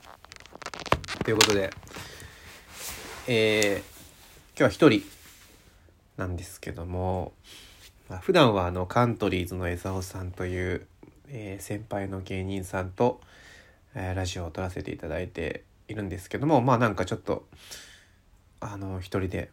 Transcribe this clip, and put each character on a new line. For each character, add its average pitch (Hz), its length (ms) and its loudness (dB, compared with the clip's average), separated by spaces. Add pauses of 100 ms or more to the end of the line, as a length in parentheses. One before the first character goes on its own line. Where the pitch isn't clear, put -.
(1200)
と - 60 0
い 113 40 4
う - 20 4
こ 110 80 8
と 107 100 6
で、 95 160 2 (1600)
え 107 480 6
ー、 - 20 -4
今 - 60 -8 (720)
日 147 80 4
は 127 60 8
一 156 200 8
人 107 140 4 (1120)
な 98 80 -4
ん 90 100 -4
で 87 80 -8
す - 160 -16
け - 120 -10
ど 87 160 -10
も、 92 460 -4 (760)
ま 92 60 -8
あ、 90 40 -8
普 185 140 0
段 127 220 8
は 92 100 2
あ 90 60 0
の、 90 160 -2
カ 120 180 4
ン 117 120 0
ト 101 120 2
リ 90 140 0
ー 85 40 -4
ズ 92 60 -8
の 92 160 -2
江 87 80 -2
澤 95 240 -4
さ 95 220 -8
ん 90 80 -6
と 92 160 -6
い 90 300 -2
う、 - 100 -12 (400)
え 104 340 -10
ー、 - 20 -12
先 107 240 -8
輩 98 200 -4
の 95 140 -6
芸 95 220 -6
人 95 200 -4
さ 92 180 -6
ん 92 80 -4
と、 120 320 0 (720)
え 92 200 -4
ー、 - 20 -2
ラ 95 80 -2
ジ 92 160 -4
オ 85 60 -6
を 80 60 -8
撮 92 100 -8
ら 92 80 -4
せ 92 140 -8
て - 100 -8
い - 40 -10
た 80 120 -10
だ 80 100 -4
い 90 80 -4
て - 380 -6 (240)
い 107 40 -8
る 107 80 -6
ん 98 60 -6
で 85 100 -6
す - 120 -14
け 110 80 -6
ど 131 100 0
も、 147 140 6
ま 123 140 4
あ、 - 20 2
な 120 100 4
ん 101 80 0
か - 80 0
ち 101 80 -2
ょ 110 60 -2
っ - 20 -12
と、 - 260 -4 (1160)
あ 104 160 -8
の、 95 240 -6
一 98 180 -2
人 92 80 0
で - 260 -4